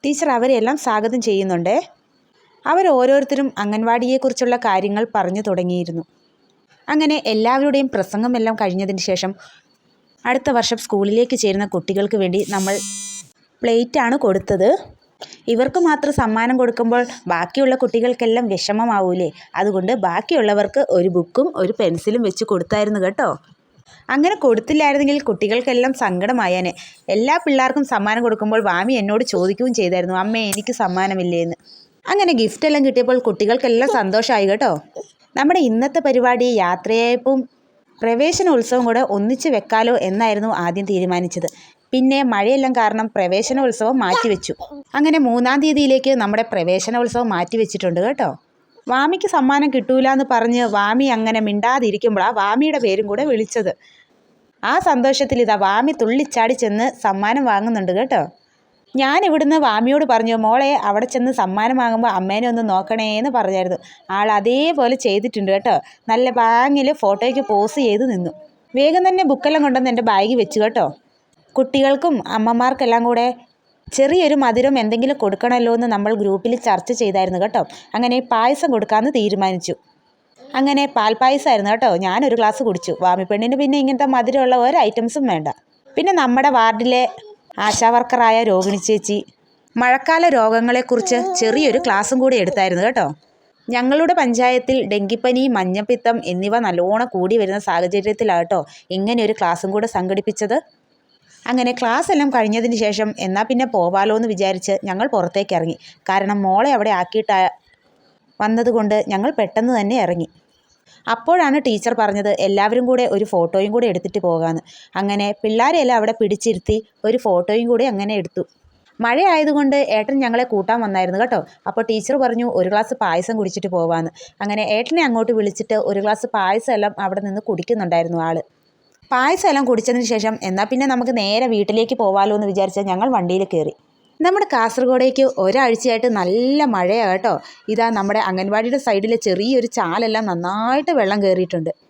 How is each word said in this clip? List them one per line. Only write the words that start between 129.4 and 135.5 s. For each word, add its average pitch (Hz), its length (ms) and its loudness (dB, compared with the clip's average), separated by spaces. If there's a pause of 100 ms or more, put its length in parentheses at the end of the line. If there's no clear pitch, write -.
എല്ലാം 277 160 0
കുടിച്ചതിന് 247 380 0
ശേഷം 220 400 -2
എന്നാ 190 200 -2
പിന്നെ 262 220 -2
നമുക്ക് 247 320 -2
നേരെ 214 300 0
വീട്ടിലേക്ക് 226 500 0
പോവാലോ 202 380 2
എന്ന് 208 120 -2
വിചാരിച്ച് 190 320 -2
ഞങ്ങൾ 196 300 -2
വണ്ടിയിൽ 190 340 0
കയറി. 165 300 -2 (460)
നമ്മുടെ 381 260 2
കാസർഗോഡേക്ക് 254 800 2 (140)
ഒരാഴ്ചയായിട്ട് 233 720 0